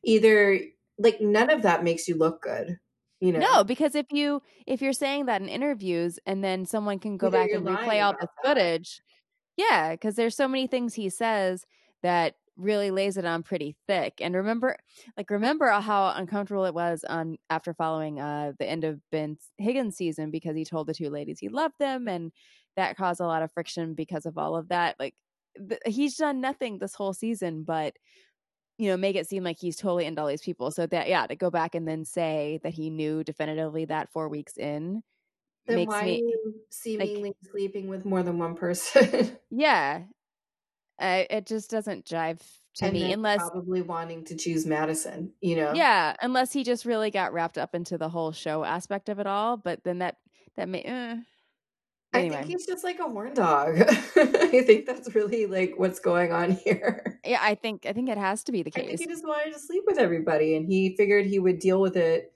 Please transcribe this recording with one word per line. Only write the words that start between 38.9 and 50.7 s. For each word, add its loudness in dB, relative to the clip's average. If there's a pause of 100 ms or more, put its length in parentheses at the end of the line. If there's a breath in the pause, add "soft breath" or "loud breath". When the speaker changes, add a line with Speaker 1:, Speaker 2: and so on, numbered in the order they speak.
Speaker 1:
<laughs> -20
Speaker 2:
Yeah. 2 (960)
I, 2
it -2
just -6
doesn't -6
jive -4 (360)
to -2
Speaker 1:
And 0
Speaker 2:
me 0
Speaker 1:
then 0
Speaker 2:
unless 2
Speaker 1:
probably -2
wanting -8
to -12
choose -2
Madison, -4
you 0
know? 0
Speaker 2:
Yeah, 4
unless 0
he -2
just -2
really 0
got -2
wrapped -2
up -4
into -6
the -4
whole -4
show -4
aspect -6
of -4
it -4
all, 0
but -6
then -4
that, -4 (380 soft breath)
that -6
may, -6